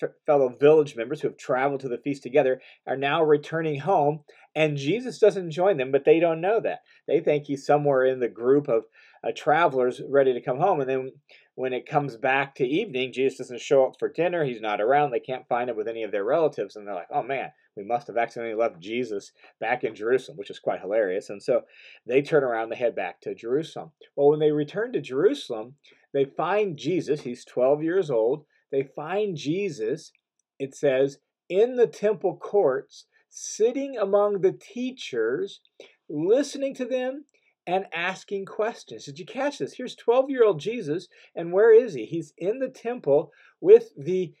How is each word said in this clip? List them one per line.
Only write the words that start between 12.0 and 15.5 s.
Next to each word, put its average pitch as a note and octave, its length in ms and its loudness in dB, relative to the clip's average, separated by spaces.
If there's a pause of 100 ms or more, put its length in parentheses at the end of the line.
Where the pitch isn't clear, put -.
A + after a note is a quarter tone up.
back C3+ 380 -2
to C3 120 -2
evening, C3 460 -4
Jesus C3 240 -2
doesn't B2 240 -12
show C3+ 240 4
up C3 120 -4
for A2 120 -2
dinner, E3+ 340 -2
he's B2 160 -4
not G#2 220 -2
around, C#3 300 2
they A2+ 100 -2
can't B2+ 260 -10
find B2 220 -2